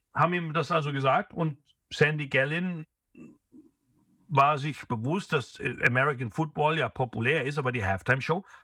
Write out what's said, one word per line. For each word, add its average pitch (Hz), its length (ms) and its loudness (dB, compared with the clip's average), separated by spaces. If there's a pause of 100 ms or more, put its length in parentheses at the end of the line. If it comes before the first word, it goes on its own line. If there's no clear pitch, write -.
(140)
haben 170 200 2
ihm 165 200 -4
das 160 180 -2
also 147 220 0
gesagt. 139 400 2
Und 156 240 -2 (340)
Sandy 151 360 2
Gallin 160 580 -2 (1400)
war 143 300 4
sich 139 280 -8
bewusst, 135 460 -2
dass, - 260 -4
äh, - 160 -4 (100)
American 127 460 2
Football 156 460 0
ja 131 100 0
populär 127 560 0
ist, 143 140 -4
aber 131 140 0
die 117 120 -4
Halftime-Show 127 640 0 (180)